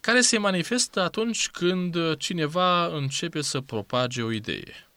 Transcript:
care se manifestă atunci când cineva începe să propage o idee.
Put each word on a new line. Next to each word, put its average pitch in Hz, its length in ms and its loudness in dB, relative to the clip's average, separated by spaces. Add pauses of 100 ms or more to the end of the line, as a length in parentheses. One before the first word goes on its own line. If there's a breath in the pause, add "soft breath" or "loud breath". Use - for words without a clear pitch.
care 240 200 4
se 240 180 4
manifestă 202 600 0
atunci 214 480 -2
când 175 680 0
cineva 175 720 2
începe 156 540 -4
să 139 200 -2
propage 123 640 -2
o 113 80 0
idee. 104 680 -6